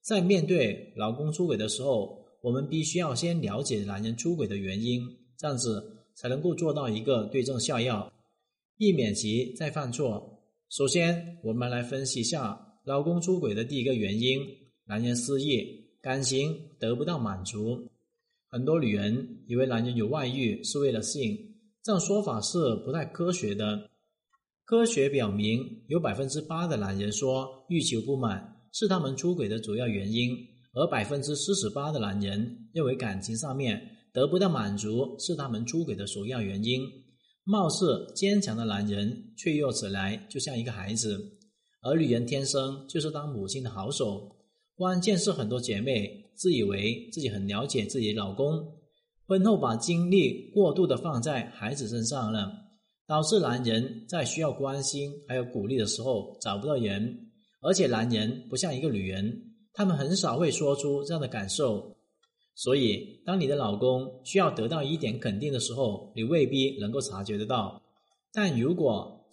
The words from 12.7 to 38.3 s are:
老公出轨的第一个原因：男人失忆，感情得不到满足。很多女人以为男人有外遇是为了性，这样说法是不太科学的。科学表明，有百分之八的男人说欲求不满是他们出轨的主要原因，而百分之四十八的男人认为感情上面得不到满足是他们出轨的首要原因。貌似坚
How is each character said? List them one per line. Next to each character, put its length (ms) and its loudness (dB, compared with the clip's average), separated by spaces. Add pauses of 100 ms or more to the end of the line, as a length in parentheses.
老 160 0
公 200 2
出 180 2
轨 160 0
的 100 0
第 120 -4
一 80 0
个 100 2
原 240 0
因： 220 2 (460)
男 140 -4
人 140 2
失 260 0
忆， 480 -2 (120)
感 200 -4
情 360 0 (240)
得 160 0
不 80 -4
到 120 -2
满 280 -4
足。 440 -4 (600)
很 160 -4
多 160 4
女 160 2
人 500 -2
以 80 -4
为 120 4
男 180 0
人 100 -2
有 140 2
外 180 0
遇 380 -2
是 160 -2
为 100 4
了 100 0
性， 360 -2 (480)
这 80 0
样 80 4
说 200 2
法 200 -2
是 180 -2 (260)
不 60 -4
太 140 -2
科 280 -2
学 220 -2
的。 340 -2 (760)
科 220 4
学 220 4
表 220 2
明， 580 0
有 120 2
百 140 -2
分 140 -2
之 120 -4
八 260 -4
的 100 0
男 220 -2
人 140 -2
说 560 -2
欲 120 2
求 200 0
不 160 0
满 400 -4 (160)
是 160 0
他 100 4
们 160 -2
出 200 0
轨 140 0
的 100 -2
主 180 -4
要 100 0
原 240 -2
因， 240 0 (380)
而 140 2
百 180 0
分 160 -2
之 160 -2
四 180 0
十 140 0
八 240 -4
的 60 -2
男 220 -2
人 520 -4
认 140 0
为 100 2
感 240 -4
情 160 -6
上 180 -4
面 280 -2 (320)
得 120 4
不 120 2
到 100 6
满 260 2
足 440 0
是 180 -2
他 100 -4
们 200 -2
出 180 0
轨 100 -2
的 120 -6
首 180 -6
要 160 -4
原 240 -2
因。 160 2 (640)
貌 240 4
似 460 2
坚 260 4